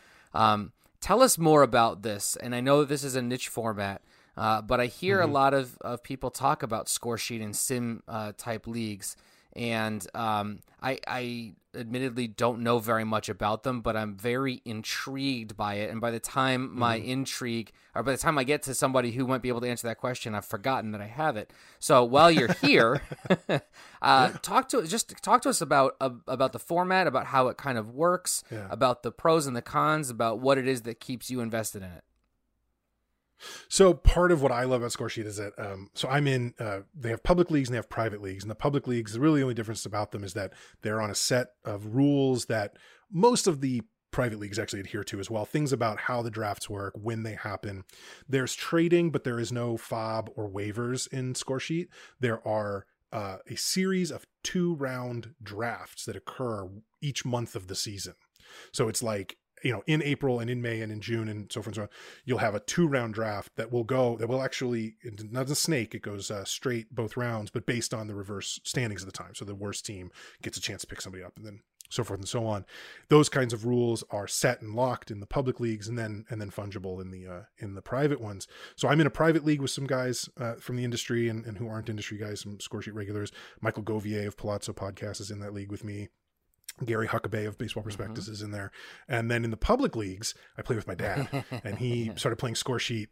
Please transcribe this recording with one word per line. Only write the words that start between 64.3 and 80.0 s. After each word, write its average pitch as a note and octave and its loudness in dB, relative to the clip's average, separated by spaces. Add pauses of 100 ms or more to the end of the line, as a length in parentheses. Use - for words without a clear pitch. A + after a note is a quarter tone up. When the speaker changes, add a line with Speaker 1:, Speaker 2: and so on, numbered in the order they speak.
Speaker 2:
actually, A#2+ -2 (340)
not C3 -2
a D3 0
snake, B2 0
it G#2 -10
goes, G2+ -8
uh, G2 -6
straight A#2 -4
both A2+ -6
rounds, A#2 -4
but - -6
based A#2+ -2
on A2 -6
the G#2+ -8
reverse G2 -8
standings G#2+ -2
at F#2+ -12
the F#2+ -14
time. F2+ -14
So - -12
the G2+ -10
worst G2+ -8
team F2+ -12 (320)
gets - -8
a F#2 -12
chance G2+ -6
to - -14
pick - -12
somebody F#2 -12
up F2+ -16
and G#2+ -16
then G#2 -16 (280)
so A#2+ -4
forth G2 -6
and G2 -10
so A2+ -2
on. G#2 -2 (440)
Those D3+ 8
kinds B2+ 2
of A2+ -4
rules A#2+ 2
are G2+ -6
set - 0
and G#2+ -10
locked B2 -2
in G#2 -10
the G#2 -14
public B2+ -2
leagues A2 -2
and A#2 -4
then, G#2+ -6
and A2+ -8
then G2+ -8
fungible F#2+ -8
in F#2 -10
the, F#2 -14
uh, F2+ -12 (160)
in G2+ -10
the F#2+ -12
private C3+ 0
ones. G#2 -10 (280)
So - 0
I'm D3 6
in D3 8
a - 2
private D#3 4
league D3+ 2
with C3 -2
some C3+ -6
guys, B2+ -2 (100)